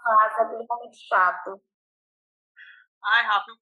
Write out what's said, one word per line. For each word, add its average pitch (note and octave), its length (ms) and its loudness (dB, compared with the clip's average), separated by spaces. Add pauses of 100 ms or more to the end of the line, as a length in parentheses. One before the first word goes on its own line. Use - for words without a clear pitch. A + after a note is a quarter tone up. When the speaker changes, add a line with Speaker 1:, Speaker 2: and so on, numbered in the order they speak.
Speaker 1:
fase, A3 380 2
aquele A3+ 280 -4
momento - 260 -8 (140)
chato. F#3+ 520 0 (1400)
Speaker 2:
Ai, A3 220 2
Rafa, G#3 240 -2
eu A3+ 140 -20